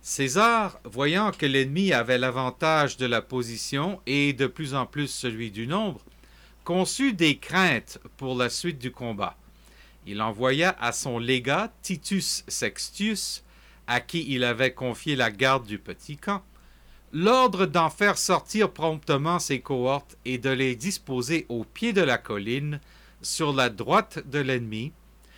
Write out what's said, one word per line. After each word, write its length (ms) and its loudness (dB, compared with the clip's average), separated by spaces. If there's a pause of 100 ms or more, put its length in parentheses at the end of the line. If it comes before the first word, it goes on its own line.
César, 840 2
voyant 460 2
que 140 -4
l'ennemi 460 2
avait 260 4
l'avantage 800 2
de 100 -2
la 160 2
position 840 -4
et 260 2
de 160 0
plus 260 -6
en 120 0
plus 220 -4
celui 440 -6
du 160 -6
nombre, 320 -2 (640)
conçut 500 0
des 240 4
craintes 640 0 (160)
pour 200 -4
la 140 2
suite 300 -6
du 120 -6
combat. 440 -6 (720)
Il 140 -6
envoya 580 2
à 140 0
son 260 -4
légat 520 0 (100)
Titus 640 -4
Sextius, 960 -4 (440)
à 120 2
qui 300 -4
il 140 2
avait 300 2
confié 420 -4
la 160 2
garde 340 2
du 140 -8
petit 360 -14
camp, 280 -4 (680)
l'ordre 540 4
d'en 240 2
faire 280 2
sortir 540 2
promptement 680 0
ses 220 -2
cohortes 540 -2 (100)
et 120 -4
de 140 0
les 240 0
disposer 720 -2
au 140 -4
pied 280 -4
de 100 4
la 180 4
colline, 600 -4 (420)
sur 300 -2
la 180 4
droite 500 0 (100)
de 100 -2
l'ennemi, 520 -2 (460)